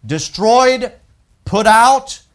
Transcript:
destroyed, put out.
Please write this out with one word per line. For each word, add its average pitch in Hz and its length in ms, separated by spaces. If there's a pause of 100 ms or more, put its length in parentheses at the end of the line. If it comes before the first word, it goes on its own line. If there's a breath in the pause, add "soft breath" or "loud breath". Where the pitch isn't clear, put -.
destroyed, 220 840 (540)
put 208 220
out. 254 540 (140)